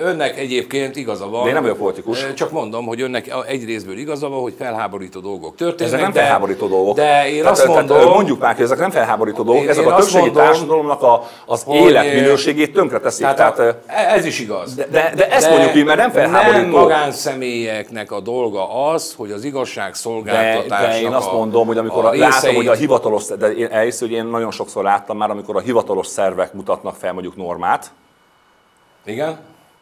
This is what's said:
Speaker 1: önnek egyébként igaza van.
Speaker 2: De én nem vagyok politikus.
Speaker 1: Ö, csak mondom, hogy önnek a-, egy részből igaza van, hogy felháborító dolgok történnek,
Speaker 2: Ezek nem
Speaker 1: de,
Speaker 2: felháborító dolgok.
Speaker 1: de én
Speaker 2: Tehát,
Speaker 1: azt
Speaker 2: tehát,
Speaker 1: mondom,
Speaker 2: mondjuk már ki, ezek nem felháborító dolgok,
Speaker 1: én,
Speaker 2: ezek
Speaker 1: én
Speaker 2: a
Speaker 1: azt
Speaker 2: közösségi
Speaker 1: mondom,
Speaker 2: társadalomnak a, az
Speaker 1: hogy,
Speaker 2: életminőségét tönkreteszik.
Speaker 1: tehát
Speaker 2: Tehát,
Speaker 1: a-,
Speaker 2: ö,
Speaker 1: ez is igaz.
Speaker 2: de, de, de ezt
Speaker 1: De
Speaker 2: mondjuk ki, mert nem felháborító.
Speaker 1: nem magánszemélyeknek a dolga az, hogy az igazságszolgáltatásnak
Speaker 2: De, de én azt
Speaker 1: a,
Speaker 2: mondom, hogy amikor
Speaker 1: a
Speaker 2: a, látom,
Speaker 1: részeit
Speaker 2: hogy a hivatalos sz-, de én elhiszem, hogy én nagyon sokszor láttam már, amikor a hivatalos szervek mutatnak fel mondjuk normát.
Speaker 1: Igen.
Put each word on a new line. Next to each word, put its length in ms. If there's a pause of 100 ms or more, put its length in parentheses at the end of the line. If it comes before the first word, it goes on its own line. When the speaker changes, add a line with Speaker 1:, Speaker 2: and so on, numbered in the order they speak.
Speaker 1:
önnek 380
egyébként 580
igaza 320
van. 140
Speaker 2:
De 60
én 60
nem 80
vagyok 160
politikus. 460
Speaker 1:
Ö, 80
csak 180
mondom, 360
hogy 140
önnek 300
a-, 160
egy 180
részből 340
igaza 300
van, 120
hogy 180
felháborító 640
dolgok 360
történnek, 360
Speaker 2:
Ezek 80
nem 120
Speaker 1:
de, 80
Speaker 2:
felháborító 460
dolgok. 300
Speaker 1:
de 320
én 100
Speaker 2:
Tehát, 140
Speaker 1:
azt 140
Speaker 2:
tehát, 220
Speaker 1:
mondom, 240
Speaker 2:
mondjuk 280
már 140
ki, 80
ezek 160
nem 120
felháborító 520
dolgok, 200
Speaker 1:
én, 60
Speaker 2:
ezek 160
Speaker 1:
én 60
Speaker 2:
a 40
Speaker 1:
azt 100
Speaker 2:
közösségi 200
Speaker 1:
mondom, 200
Speaker 2:
társadalomnak 580
a, 260 (180)
az 160
Speaker 1:
hogy, 140
Speaker 2:
életminőségét 960
tönkreteszik. 480
Speaker 1:
tehát 160
Speaker 2:
Tehát, 220
Speaker 1:
a-, 40 (260)
Speaker 2:
ö, 40 (220)
Speaker 1:
ez 100
is 160
igaz. 340
Speaker 2:
de, 160
de, 260
de 140
ezt 160
Speaker 1:
De 60
Speaker 2:
mondjuk 200
ki, 100
mert 160
nem 120
felháborító. 500
Speaker 1:
nem 100
magánszemélyeknek 1400
a 80
dolga 680
az, 260
hogy 140
az 140
igazságszolgáltatásnak 1400
Speaker 2:
De, 60
de 140
én 120
azt 160
Speaker 1:
a, 40
Speaker 2:
mondom, 340
hogy 120
amikor 260
Speaker 1:
a 40
Speaker 2:
a, 60
látom, 160
Speaker 1:
részeit 260
Speaker 2:
hogy 100
a 60
hivatalos 500
sz-, 140
de 160
én 180
elhiszem, 380
hogy 80
én 80
nagyon 260
sokszor 320
láttam 340
már, 140
amikor 260
a 40
hivatalos 460
szervek 460
mutatnak 440
fel 160
mondjuk 240
normát. 540 (1160)
Speaker 1:
Igen. 340 (440)